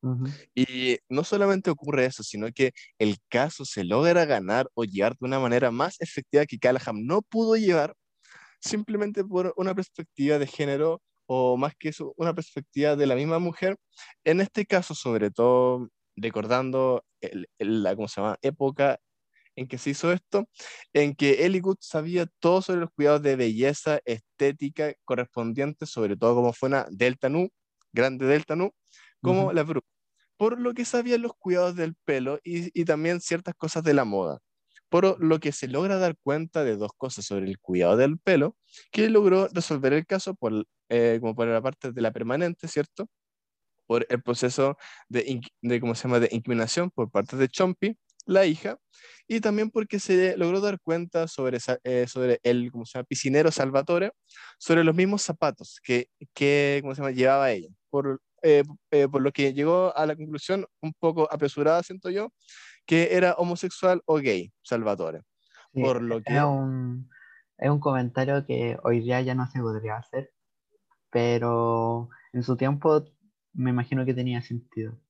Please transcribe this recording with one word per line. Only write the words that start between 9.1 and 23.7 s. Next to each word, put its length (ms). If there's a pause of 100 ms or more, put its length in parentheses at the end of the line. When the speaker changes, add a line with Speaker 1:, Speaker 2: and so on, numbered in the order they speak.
Speaker 2:
por 320
una 180
perspectiva 640
de 80
género, 540 (300)
o 260
más 200
que 120
eso, 280
una 160
perspectiva 600
de 100
la 80
misma 240
mujer. 400 (460)
En 180
este 240
caso, 300
sobre 340
todo, 580 (280)
recordando 880 (180)
el, 260 (120)
el, 240
la, 120
¿cómo 120
se 120
llama? 220
Época 560 (580)
en 120
que 100
se 140
hizo 200
esto, 380 (420)
en 220
que 320
Ellie 160
Good 200
sabía 440 (140)
todo 240
sobre 160
los 160
cuidados 260
de 140
belleza, 680